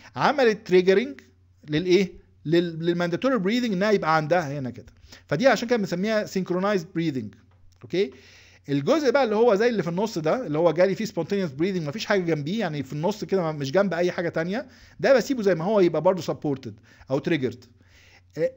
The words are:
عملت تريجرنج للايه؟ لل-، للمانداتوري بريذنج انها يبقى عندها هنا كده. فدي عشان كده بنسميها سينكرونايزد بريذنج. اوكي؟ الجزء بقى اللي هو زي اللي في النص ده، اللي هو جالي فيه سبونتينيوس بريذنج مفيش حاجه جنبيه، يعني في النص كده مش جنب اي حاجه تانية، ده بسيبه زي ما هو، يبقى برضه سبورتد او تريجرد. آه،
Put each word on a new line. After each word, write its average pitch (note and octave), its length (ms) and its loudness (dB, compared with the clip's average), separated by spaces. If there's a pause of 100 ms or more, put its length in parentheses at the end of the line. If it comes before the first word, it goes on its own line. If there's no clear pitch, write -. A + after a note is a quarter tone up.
(160)
عملت A3 500 2
تريجرنج F#3+ 540 4 (480)
للايه؟ F3+ 440 2 (320)
لل-، E3 400 0
للمانداتوري F3 540 0
بريذنج A3+ 340 0
انها G3 180 0
يبقى E3 260 2
عندها D3+ 420 0
هنا B2+ 120 -6
كده. - 220 -18 (340)
فدي G3 220 2
عشان A3+ 200 2
كده A#3+ 80 2
بنسميها G3+ 480 -2
سينكرونايزد F#3 720 -2
بريذنج. C3+ 400 -4 (480)
اوكي؟ F#3+ 280 -2 (580)
الجزء A#3 420 2
بقى C#4 140 4
اللي G#3+ 120 0
هو A#3 180 4
زي A3+ 140 2
اللي G#3 140 -2
في E3 80 -4
النص E3+ 280 -4
ده، F3 280 -2
اللي D3+ 120 -4
هو E3+ 140 4
جالي F#3 220 2
فيه A3 100 -6
سبونتينيوس F3 460 -4
بريذنج E3 380 -4
مفيش G#3+ 180 -8
حاجه G3+ 140 0
جنبيه، E3 400 -4
يعني D3+ 220 -4
في - 100 -10
النص G3 320 -4
كده E3 280 -2
مش C#3+ 200 -6
جنب F#3+ 220 2
اي F3 180 0
حاجه E3+ 160 -4
تانية، F3+ 380 -6 (340)
ده G#3+ 120 4
بسيبه B3+ 300 2
زي F#3+ 120 4
ما D#3+ 100 -4
هو، G#3 160 2
يبقى D#3+ 220 2
برضه F3 200 2
سبورتد C3+ 520 -6 (360)
او C3+ 80 0
تريجرد. B2+ 460 -2 (720)
آه، B3+ 180 -2